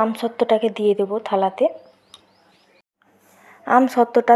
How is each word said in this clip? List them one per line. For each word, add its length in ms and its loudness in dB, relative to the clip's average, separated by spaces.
আমসত্ত্বটাকে 720 -2
দিয়ে 180 2
দেব 160 -4
থালাতে। 360 -2
আমসত্ত্বটা 680 2